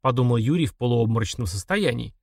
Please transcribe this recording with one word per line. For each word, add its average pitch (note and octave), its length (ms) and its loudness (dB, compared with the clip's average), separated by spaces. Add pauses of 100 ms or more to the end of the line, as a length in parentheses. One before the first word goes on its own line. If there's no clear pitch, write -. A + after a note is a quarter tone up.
Подумал B2 360 2
Юрий C#3 300 2
в - 100 -8
полуобморочном A#2 680 0
состоянии. A#2+ 760 -4